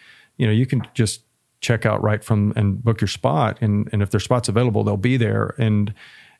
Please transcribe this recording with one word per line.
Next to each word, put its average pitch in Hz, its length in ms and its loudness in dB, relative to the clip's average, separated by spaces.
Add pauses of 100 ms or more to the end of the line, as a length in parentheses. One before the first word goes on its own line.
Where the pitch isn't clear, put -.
(360)
you - 100 0
know, 107 60 2
you 120 140 2
can 123 160 -2 (120)
just - 280 -2 (380)
check - 240 0
out 107 180 0
right 107 200 0
from 104 340 0
and 104 280 0
book 113 160 2
your 101 80 0
spot. 127 520 -2
And, 104 320 0
and 104 80 0
if 101 100 0
their 104 100 0
spot's 123 280 0
available, 110 360 0
they'll 101 120 0
be 120 200 0
there. 107 420 0
And, 107 340 0 (480)